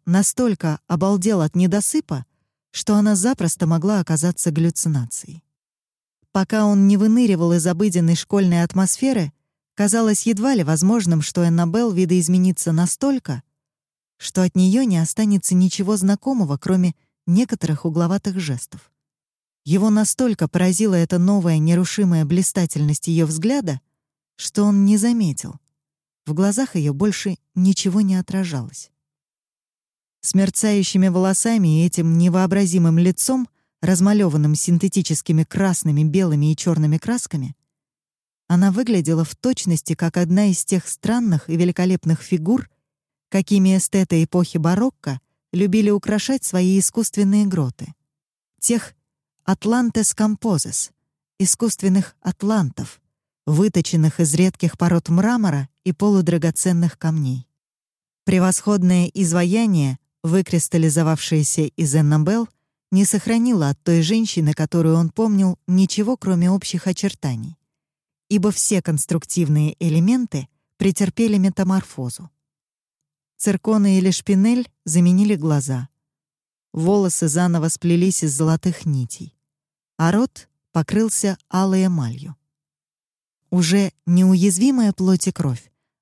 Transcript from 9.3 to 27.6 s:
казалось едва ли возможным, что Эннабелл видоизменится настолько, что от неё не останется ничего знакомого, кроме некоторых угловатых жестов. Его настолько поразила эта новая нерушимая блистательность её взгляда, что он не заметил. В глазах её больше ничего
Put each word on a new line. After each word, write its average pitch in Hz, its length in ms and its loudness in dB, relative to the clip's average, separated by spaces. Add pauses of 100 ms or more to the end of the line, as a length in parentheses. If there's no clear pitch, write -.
казалось 214 500 0
едва 226 300 0
ли 190 80 2
возможным, 170 580 0
что 170 260 -2
Эннабелл 170 440 0
видоизменится 180 800 0
настолько, 175 720 -2 (760)
что - 240 -4
от 180 140 0
неё 185 300 2
не 190 120 0
останется 202 560 0
ничего 185 440 0
знакомого, 196 600 0
кроме 180 380 0 (320)
некоторых 175 580 0
угловатых 175 540 -2
жестов. - 520 -8 (760)
Его 190 260 2
настолько 214 560 0
поразила 185 480 0
эта 170 240 0
новая 175 400 2
нерушимая 170 640 0
блистательность 151 840 -2
её 165 200 2
взгляда, 160 540 -4 (540)
что - 280 -4
он 202 200 4
не 208 140 4
заметил. 220 640 -2 (640)
В 151 80 -6
глазах 202 420 0
её 147 200 0
больше 190 420 -2 (160)
ничего 190 480 0